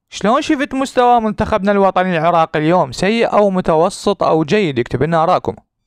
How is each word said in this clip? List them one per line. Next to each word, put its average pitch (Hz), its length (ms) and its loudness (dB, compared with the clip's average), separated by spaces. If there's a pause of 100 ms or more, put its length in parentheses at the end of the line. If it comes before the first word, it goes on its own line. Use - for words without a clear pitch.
شلون 233 320 -2
شفت 285 320 -4
مستوى 247 480 2
منتخبنا 208 500 -2
الوطني 185 460 0
العراقي 160 420 0
اليوم؟ 156 320 0
سيء 214 420 -2
أو 208 160 2
متوسط 185 760 -2
أو 160 200 2
جيد؟ 156 360 0
اكتب 123 240 -4
لنا 160 200 0
آراءكم. 165 320 0 (320)